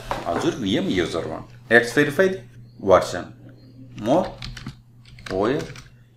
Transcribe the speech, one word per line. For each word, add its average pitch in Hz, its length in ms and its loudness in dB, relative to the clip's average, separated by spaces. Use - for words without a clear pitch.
Azure 85 240 -2
V 107 280 -2
M 190 120 -2
user 85 360 -2
one. 80 180 -10
Let's 117 240 6
verify 147 340 2
the - 140 -6
version. 90 540 2
More 151 340 2
O 95 160 0
S 151 180 -2